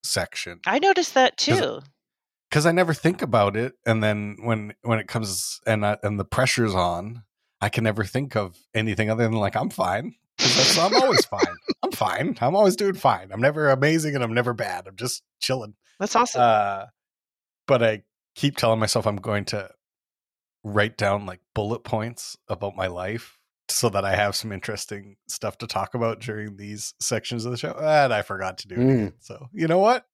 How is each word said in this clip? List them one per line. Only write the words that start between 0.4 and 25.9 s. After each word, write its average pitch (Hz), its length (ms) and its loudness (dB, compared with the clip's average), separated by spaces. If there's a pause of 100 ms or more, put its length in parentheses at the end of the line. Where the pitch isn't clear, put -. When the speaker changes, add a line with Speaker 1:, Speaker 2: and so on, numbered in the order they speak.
Speaker 2:
I 208 140 2
noticed 370 340 2
that 262 240 4
Speaker 1:
'Cause 359 220 2
Speaker 2:
too. 135 220 -4 (680)
Speaker 1:
'cause 151 140 2
I 165 60 6
never 165 220 2
think 165 280 0
about 104 340 2
it, 120 180 -2 (120)
and 110 180 2
then 104 380 -2
when, 107 400 -4
when 113 180 0
it 101 80 -10
comes 101 600 -6
and 107 180 2
I, 104 180 0
and 104 160 -2
the 95 60 -4
pressure's 123 500 0
on, 92 480 -2 (380)
I 101 80 0
can - 140 -2
never 107 220 2
think 131 300 -4
of 98 220 -2 (160)
anything 107 360 0
other 110 140 2
than, 113 100 2
like, 104 220 0
"I'm 120 140 -2
fine." 95 460 -4 (220)
'Cause 120 180 2
that's, - 220 4
I'm 180 180 2
always - 300 4
Speaker 2:
<laughs> - 0 -
Speaker 1:
fine. - 320 -2 (260)
I'm 370 80 -4
fine. 107 500 -2
I'm 135 140 2
always 196 200 6
doing 196 200 -2
fine. 95 360 0
I'm 101 100 -6
never 147 280 2
amazing 147 460 2
and 131 80 0
I'm 113 100 -2
never 120 200 0
bad. 92 340 -6
I'm 98 80 -20
just 120 280 -8 (180)
chilling. 120 340 -4 (240)
Speaker 2:
That's 202 160 -2
awesome. 226 260 2
Speaker 1:
Uh, 104 440 2 (840)
but 123 160 4
I 110 180 2 (340)
keep 139 220 0
telling 113 220 2
myself 107 260 0
I'm 101 120 0
going 101 280 -4
to 98 240 -8 (960)
write 104 340 0
down, 101 300 0
like, 90 120 -14 (140)
bullet 107 300 -2
points 117 520 -6 (120)
about 98 280 -6
my 95 120 -2
life 92 500 -8 (320)
so - 200 0
that 98 160 0
I 95 100 2
have 101 200 2
some 110 160 -6
interesting 101 680 -10 (100)
stuff - 320 -8
to 113 80 -12
talk - 260 -4